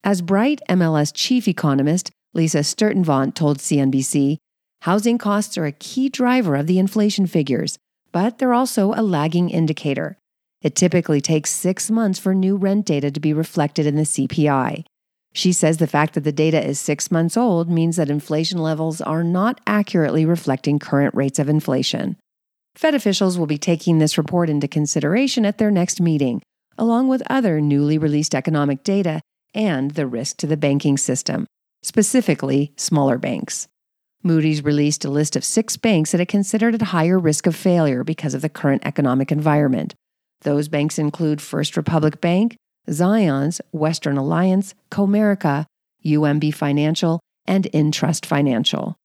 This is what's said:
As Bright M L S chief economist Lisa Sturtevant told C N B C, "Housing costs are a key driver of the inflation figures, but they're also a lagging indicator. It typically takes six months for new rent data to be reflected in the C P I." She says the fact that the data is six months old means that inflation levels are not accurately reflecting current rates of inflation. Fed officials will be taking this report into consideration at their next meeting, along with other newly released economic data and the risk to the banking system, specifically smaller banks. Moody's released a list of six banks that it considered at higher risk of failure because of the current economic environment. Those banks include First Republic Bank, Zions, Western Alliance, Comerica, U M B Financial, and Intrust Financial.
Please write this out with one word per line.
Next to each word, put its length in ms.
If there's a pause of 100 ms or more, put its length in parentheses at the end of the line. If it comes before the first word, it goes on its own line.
As 200
Bright 480
M 100
L 160
S 160
chief 340
economist 640 (240)
Lisa 280
Sturtevant 720
told 240
C 220
N 100
B 120
C, 360 (440)
"Housing 340
costs 400
are 80
a 80
key 380
driver 460
of 100
the 120
inflation 480
figures, 520 (340)
but 260
they're 140
also 420
a 80
lagging 460
indicator. 680 (420)
It 140
typically 480
takes 280
six 400
months 280
for 160
new 200
rent 300
data 260
to 80
be 140
reflected 540
in 100
the 80
C 240
P 180
I." 380 (480)
She 200
says 260
the 80
fact 280
that 100
the 80
data 320
is 140
six 320
months 240
old 360
means 260
that 140
inflation 480
levels 420
are 240
not 420
accurately 600
reflecting 520
current 360
rates 240
of 100
inflation. 680 (580)
Fed 200
officials 440
will 80
be 120
taking 400
this 200
report 320
into 180
consideration 760
at 100
their 140
next 280
meeting, 440 (340)
along 320
with 220
other 280
newly 380
released 380
economic 500
data 380 (320)
and 380
the 140
risk 300
to 100
the 120
banking 400
system, 480 (340)
specifically 960
smaller 400
banks. 520 (560)
Moody's 400
released 400
a 60
list 260
of 80
six 320
banks 340
that 100
it 60
considered 480
at 80
higher 380
risk 260
of 80
failure 480
because 320
of 80
the 60
current 360
economic 460
environment. 640 (480)
Those 240
banks 320
include 420
First 360
Republic 440
Bank, 360 (320)
Zions, 720 (100)
Western 460
Alliance, 580 (160)
Comerica, 760 (360)
U 220
M 160
B 100
Financial, 720 (260)
and 200
Intrust 600
Financial. 800